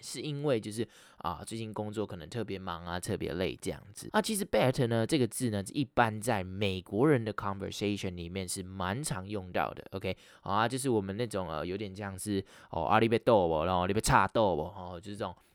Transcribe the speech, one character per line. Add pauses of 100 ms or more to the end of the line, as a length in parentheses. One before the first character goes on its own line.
是
因
为
就
是， (340)
啊，
最
近
工
作
可
能
特
别
忙
啊，
特
别
累
这
样 (140)
子。
啊，
其
实
bet
呢，
这
个
字
呢，
一
般
在
美
国
人
的
conversation
里
面
是
蛮
常
用
到
的，
OK。 (240)
好
啊，
就
是
我
们
那
种，
呃，
有
点
像
是， (260)
哦，
啊，
你
要
斗
我，
然
后
你
要
插
斗
我，
哦，
就
是
这
种， (220)